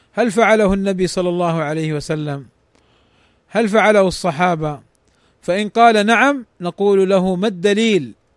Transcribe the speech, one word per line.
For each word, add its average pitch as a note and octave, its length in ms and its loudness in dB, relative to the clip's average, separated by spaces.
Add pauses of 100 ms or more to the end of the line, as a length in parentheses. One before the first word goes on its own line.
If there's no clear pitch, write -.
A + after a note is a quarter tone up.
(120)
"هل A3+ 180 -2
فعله G#3 440 2
النبي G3 320 -2
صلى F3+ 220 -4
الله E3+ 340 -2
عليه D#3 300 -4
وسلم؟ D3 540 -8 (1040)
هل G#3+ 200 -2
فعله G3 400 2
الصحابة؟" D#3+ 720 -4 (600)
فإن G3+ 260 -4
قال: A3 380 4
"نعم"، A#3+ 400 2 (140)
نقول F#3+ 500 0
له: F#3 260 0
"ما G3 120 -2
الدليل G3 640 0 (240)